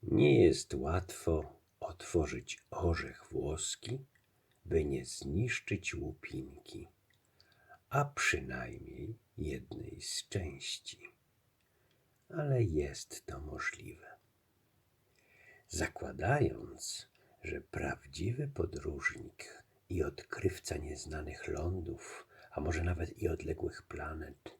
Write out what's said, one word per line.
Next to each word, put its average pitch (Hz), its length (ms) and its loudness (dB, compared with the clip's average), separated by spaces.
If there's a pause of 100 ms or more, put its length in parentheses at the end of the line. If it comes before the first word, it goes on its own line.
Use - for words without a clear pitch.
(140)
Nie 71 300 10
jest - 300 6
łatwo 80 800 0 (260)
otworzyć - 920 -2
orzech - 600 0
włoski, - 720 -4 (600)
by 80 200 4
nie 65 200 0
zniszczyć 98 920 -2
łupinki, - 920 -8 (1000)
a 143 160 4
przynajmniej - 1080 -2 (220)
jednej - 640 -6
z - 280 -6
części. - 680 -6 (1300)
Ale 143 340 4
jest 76 600 0
to - 140 -8
możliwe. - 680 -8 (1600)
Zakładając, - 1400 0 (360)
że - 180 -4
prawdziwy 113 880 -2
podróżnik - 1160 -4 (260)
i 92 140 2
odkrywca - 720 -2
nieznanych - 720 -6
lądów, 87 800 -4 (240)
a - 100 -2
może 80 220 2
nawet 82 380 0
i 87 60 2
odległych - 540 -2
planet - 800 -8